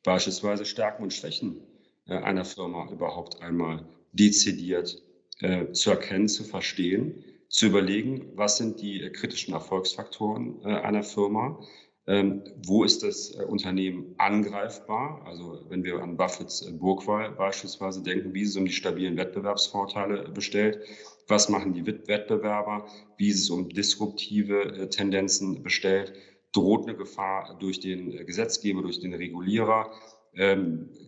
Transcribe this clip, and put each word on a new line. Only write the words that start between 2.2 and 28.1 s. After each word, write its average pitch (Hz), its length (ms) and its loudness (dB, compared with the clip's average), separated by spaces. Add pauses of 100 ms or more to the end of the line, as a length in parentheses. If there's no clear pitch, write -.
Firma 87 480 -8
überhaupt 87 480 -6
einmal 85 480 -2 (240)
dezidiert, 95 880 4 (400)
äh, 90 320 0
zu - 180 2
erkennen, 98 380 2
zu - 160 -2
verstehen, 95 800 -2 (240)
zu - 180 4
überlegen, 101 720 2
was 104 200 2
sind 110 240 -2
die, 98 220 -6
äh, 95 80 -10
kritischen - 420 -6
Erfolgsfaktoren, 107 1080 -4
äh, 98 60 -4
einer 104 340 0
Firma, 107 580 0 (460)
ähm, 101 360 2 (240)
wo 101 180 6
ist - 180 4
das, - 320 -4
äh, 101 100 -4
Unternehmen 95 760 0
angreifbar? 107 1080 2
Also 87 460 -12
wenn 92 140 -2
wir 90 180 -2
an 85 160 -6
Buffetts, - 440 -2
äh, 85 100 -12
Burgwall 95 600 0
beispielsweise 95 720 -4
denken, 90 320 -2
wie 101 80 0
ist 104 80 2
es 95 60 -4
um 92 100 2
die 87 60 -2
stabilen 90 440 0
Wettbewerbsvorteile, 101 1080 0
äh, 80 60 -10
bestellt? 208 500 2 (480)
Was - 200 6
machen 98 240 2
die 87 140 -4
Wett-, - 200 -4
Wettbewerber? 104 800 0 (300)
Wie 101 120 4
ist 95 120 4
es 92 80 2
um 87 220 -2
disruptive, 101 1080 0
äh, 95 140 -4
Tendenzen 98 720 0
bestellt? 95 500 2 (400)
Droht 101 340 4
eine 113 100 -6
Gefahr 95 640 -6
durch 95 220 -4
den, 90 320 -6